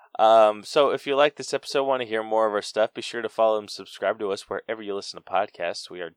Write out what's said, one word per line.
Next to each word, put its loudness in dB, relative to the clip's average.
Um, 6
so 2
if -4
you -2
like 4
this -12
episode, -2
wanna -2
hear -4
more 2
of -2
our 0
stuff, -2
be -10
sure -8
to -4
follow 2
and -14
subscribe -4
to -2
us -8
wherever -6
you -6
listen -10
to -20
podcasts. -4
We -12
are -10